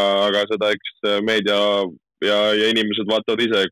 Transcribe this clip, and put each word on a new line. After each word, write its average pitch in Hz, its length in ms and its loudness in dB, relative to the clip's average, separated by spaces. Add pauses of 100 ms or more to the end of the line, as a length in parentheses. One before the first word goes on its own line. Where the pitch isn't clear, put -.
(280)
aga 104 240 0
seda 104 240 0
eks - 180 -14 (320)
meedia 104 320 0 (640)
ja, 104 180 2 (120)
ja 107 180 2
inimesed 107 400 -2
vaatavad 110 320 0
ise, 110 300 2